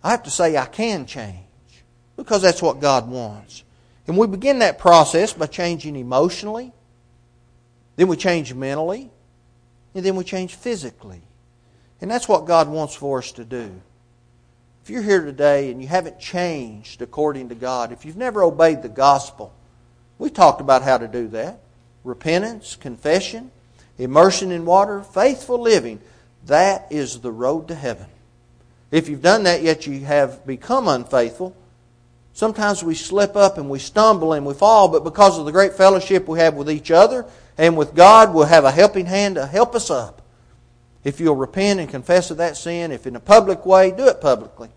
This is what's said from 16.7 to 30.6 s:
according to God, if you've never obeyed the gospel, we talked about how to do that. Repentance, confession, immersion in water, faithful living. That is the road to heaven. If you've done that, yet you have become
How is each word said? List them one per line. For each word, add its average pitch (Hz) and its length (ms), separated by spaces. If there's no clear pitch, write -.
according 135 480
to 120 60
God, 120 380
if - 120
you've 156 140
never 226 240
obeyed 160 400
the 117 80
gospel, 135 640
we 294 100
talked 160 320
about 135 220
how 131 160
to 117 100
do 117 200
that. 117 320
Repentance, 180 760
confession, 185 760
immersion 180 560
in 170 140
water, 196 340
faithful 240 580
living. 160 420
That 190 460
is 127 300
the 120 120
road 139 360
to 170 60
heaven. 120 340
If 165 180
you've 139 140
done 202 220
that, 175 180
yet 160 240
you 139 140
have 139 460
become 214 420